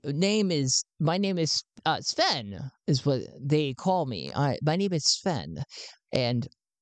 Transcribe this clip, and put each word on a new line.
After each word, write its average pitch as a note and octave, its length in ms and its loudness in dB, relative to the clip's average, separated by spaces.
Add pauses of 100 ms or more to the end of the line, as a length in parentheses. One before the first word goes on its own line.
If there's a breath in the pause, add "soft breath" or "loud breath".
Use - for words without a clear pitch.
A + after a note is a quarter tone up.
name F#3+ 480 2
is, C#3 320 0 (160)
my D#3+ 180 2
name G3 200 2
is, - 260 0 (220)
uh, D#3 160 0
Sven, C3 720 -2 (160)
is C3+ 180 2
what C3 160 2 (180)
they C#3+ 340 2
call F#3 320 0
me. E2 300 -6
I, C#3 280 2
my D#3 120 2
name F#3+ 180 0
is D#3 120 0
Sven, A2 580 -2 (480 loud breath)
and B2 360 0 (340)